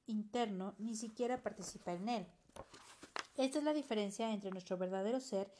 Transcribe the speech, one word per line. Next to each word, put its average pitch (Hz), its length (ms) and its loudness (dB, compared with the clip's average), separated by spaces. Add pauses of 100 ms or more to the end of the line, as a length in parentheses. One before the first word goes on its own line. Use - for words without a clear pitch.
interno 208 680 0
ni 220 160 -4
siquiera 240 480 -2
participa 190 520 -6
en 190 160 -2
él. 214 180 0 (1120)
Esta 269 220 4
es 294 40 4
la 302 80 6
diferencia 220 640 2
entre 196 180 -2
nuestro 185 260 -2
verdadero 190 440 2
ser 196 280 0 (100)